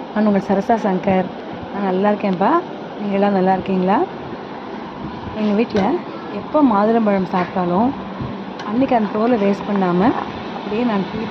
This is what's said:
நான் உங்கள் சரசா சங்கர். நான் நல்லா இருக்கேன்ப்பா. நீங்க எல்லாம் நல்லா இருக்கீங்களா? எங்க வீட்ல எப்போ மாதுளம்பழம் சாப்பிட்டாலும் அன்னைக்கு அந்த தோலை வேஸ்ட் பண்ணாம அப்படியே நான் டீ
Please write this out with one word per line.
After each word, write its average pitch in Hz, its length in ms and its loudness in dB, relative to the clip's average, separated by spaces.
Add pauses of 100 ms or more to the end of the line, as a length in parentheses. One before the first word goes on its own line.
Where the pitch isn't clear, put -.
(140)
நான் 214 120 2
உங்கள் 202 140 4
சரசா 196 340 4 (100)
சங்கர். 185 440 2 (440)
நான் 196 120 -4
நல்லா 190 260 2
இருக்கேன்ப்பா. 202 380 2 (520)
நீங்க 202 140 -4
எல்லாம் 202 180 4
நல்லா 190 200 4
இருக்கீங்களா? 190 460 2 (1400)
எங்க 214 160 2
வீட்ல 214 260 2 (540)
எப்போ 302 280 0
மாதுளம்பழம் 208 680 4
சாப்பிட்டாலும் 180 580 0 (760)
அன்னைக்கு 247 300 0
அந்த 214 160 0
தோலை 226 260 2
வேஸ்ட் 196 300 2
பண்ணாம 190 440 2 (420)
அப்படியே 208 280 -4
நான் 208 300 0
டீ 214 60 -6 (120)